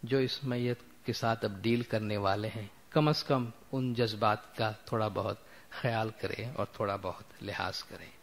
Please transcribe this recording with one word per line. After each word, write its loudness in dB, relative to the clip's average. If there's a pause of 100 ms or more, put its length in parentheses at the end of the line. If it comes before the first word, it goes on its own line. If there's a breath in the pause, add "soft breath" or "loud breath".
जो 4
इस 0
मैयत 0 (280)
के -2
साथ 2
अब -2
डील 2
करने -2
वाले 2
हैं, -8 (220)
कम 6
अज 2
कम 0 (200)
उन 0
जज्बात 2
का 0 (160)
थोड़ा 2
बहुत -2 (360 loud breath)
ख्याल 0
करें -6
और -4
थोड़ा 0
बहुत -8 (160)
लिहाज -6
करें। -14 (120)